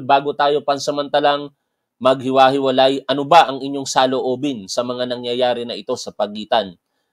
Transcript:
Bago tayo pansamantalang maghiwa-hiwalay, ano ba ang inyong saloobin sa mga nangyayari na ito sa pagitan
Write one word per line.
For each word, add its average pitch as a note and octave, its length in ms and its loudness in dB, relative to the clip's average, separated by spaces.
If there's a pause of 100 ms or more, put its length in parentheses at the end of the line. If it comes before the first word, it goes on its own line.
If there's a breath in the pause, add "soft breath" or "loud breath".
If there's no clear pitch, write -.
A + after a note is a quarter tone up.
Bago C#3 320 2
tayo D3 240 0
pansamantalang C#3+ 920 -2 (440)
maghiwa-hiwalay, C3+ 1120 2
ano C#3+ 160 -2
ba D3+ 240 6
ang C3+ 160 -8
inyong C#3 240 -6
saloobin C3 800 -2
sa A#2+ 160 -4
mga B2 240 -6
nangyayari B2 560 -2
na A#2 80 -10
ito G#2 240 -6
sa - 160 -12
pagitan G#2 640 -4 (360)